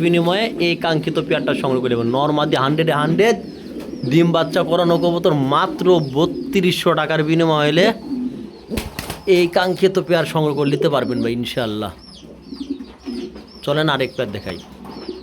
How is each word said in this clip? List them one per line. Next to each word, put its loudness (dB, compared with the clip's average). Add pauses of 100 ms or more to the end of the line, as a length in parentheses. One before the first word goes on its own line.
বিনিময়ে 2 (220)
এই 2 (100)
কাঙ্ক্ষিত -2 (100)
পেয়ারটা 0 (100)
সংগ্রহ 0
করে 0
নেবেন। 0
নর্মাদি 2
হান্ড্রেডে 2
হান্ড্রেড, 2 (720)
ডিম 6
বাচ্চা 0
করানো 4
কবুতর, 2 (200)
মাত্র 0 (300)
বত্রিশশো 0 (100)
টাকার 0
বিনিময়ে 4
হলে 4 (1500)
এই 4 (120)
কাঙ্ক্ষিত 2 (100)
পেয়ার 2
সংগ্রহ 2
করে 2
নিতে 0
পারবেন 0
ভাই -2
ইনশাআল্লাহ। -4 (1700)
চলেন 0
আরেক -2
পেয়ার -4
দেখাই। -8 (640)